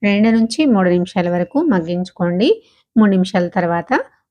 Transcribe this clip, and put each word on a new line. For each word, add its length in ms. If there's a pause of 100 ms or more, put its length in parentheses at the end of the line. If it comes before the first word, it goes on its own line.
రెండు 280
నుంచి 240 (140)
మూడు 220
నిమిషాల 400
వరకు 220 (140)
మగ్గించుకోండి. 800 (460)
మూడు 200
నిమిషాల 320 (100)
తర్వాత 340 (400)